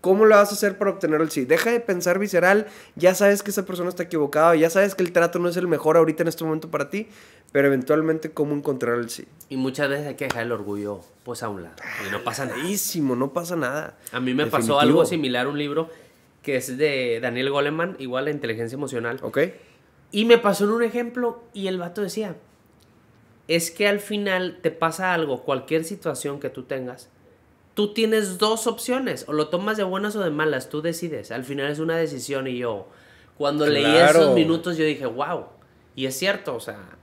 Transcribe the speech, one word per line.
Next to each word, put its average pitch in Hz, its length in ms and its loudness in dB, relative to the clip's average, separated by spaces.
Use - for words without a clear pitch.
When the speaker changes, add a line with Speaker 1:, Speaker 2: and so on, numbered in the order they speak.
Speaker 1:
¿Cómo 190 240 4
lo 214 100 10
vas 208 160 6
a - 20 -6
hacer 202 240 -2
para 202 140 0
obtener 156 300 0
el 160 80 0
sí? 143 160 -2
Deja 165 260 2
de 240 100 0
pensar 180 380 0
visceral, 202 480 2
ya 175 200 6
sabes 202 280 4
que 208 80 -6
esa 196 140 -4
persona 180 240 -4
está 175 140 -6
equivocada, 160 520 4
ya 160 140 6
sabes 190 260 2
que 185 80 0
el 170 80 0
trato 170 280 2
no 175 100 0
es 175 80 -4
el 180 100 -2
mejor 156 300 4
ahorita 160 260 4
en 165 60 2
este 160 160 -8
momento 160 260 -4
para 143 180 -4
ti, 214 180 -6
pero 139 160 4
eventualmente 156 640 2
cómo 147 240 -2
encontrar 127 420 -2
el 117 120 -6
sí. - 160 -12
Speaker 2:
Y 135 80 -8
muchas 131 320 -2
veces 147 180 -4
hay 131 80 -10
que 143 100 -8
dejar 117 180 -4
el 120 100 -4
orgullo, 101 480 -6
pues, 120 200 -12
a 113 60 -6
un 95 140 -10
lado, 82 120 -20
y 98 40 -8
no 101 120 -8
pasa 131 220 -6
nada. 120 100 -8
Speaker 1:
Clarísimo, 151 600 -4
no 139 160 -4
pasa 175 240 -6
nada. 147 400 -6
Speaker 2:
A 123 80 -6
mí 127 120 -4
me 127 120 0
pasó 117 120 -2
Speaker 1:
Definitivo. 127 220 2
Speaker 2:
algo 151 260 6
similar, 131 420 -2
un 143 100 -4
libro 147 320 -4
que 139 120 -2
es 127 220 -4
de 131 440 0
Daniel 127 300 -2
Goleman, 156 480 -2
igual, 131 260 -4
La 151 60 -2
inteligencia 117 460 -6
emocional. 123 440 -6
Speaker 1:
Ok. - 180 -4
Speaker 2:
Y 208 120 0
me 233 140 8
pasó 202 260 2
en 208 80 2
un 233 120 0
ejemplo, 240 600 -4
y 190 140 -8
el 185 100 -4
vato 175 240 -8
decía, 190 360 -6
es 170 220 0
que 208 180 0
al 202 100 0
final 196 640 -4
te 160 100 0
pasa 180 420 -2
algo, 147 300 -2
cualquier 143 400 -2
situación 147 560 -6
que 131 100 -8
tú 131 140 -12
tengas, 127 460 -10
tú 208 200 0
tienes 220 440 2
dos 220 300 2
opciones, 240 600 -4
o 147 60 -4
lo 151 160 0
tomas 202 280 -2
de 208 60 0
buenas 196 320 -2
o 208 60 -2
de 175 80 0
malas, 147 400 0
tú 151 120 -6
decides. 160 500 -6
Al 127 120 -8
final 139 280 -4
es 147 80 -6
una 165 180 -2
decisión, 139 500 -4
y 123 100 -6
yo, 110 300 -6
cuando 147 280 0
leí 143 180 4
Speaker 1:
Claro. 151 380 8
Speaker 2:
esos 139 140 8
minutos, 165 420 2
yo 156 80 2
dije, 135 200 -2
"Guau". 139 420 -4
Y 131 100 -6
es 131 120 -6
cierto, 190 380 -4
o 113 40 -8
sea 107 200 -12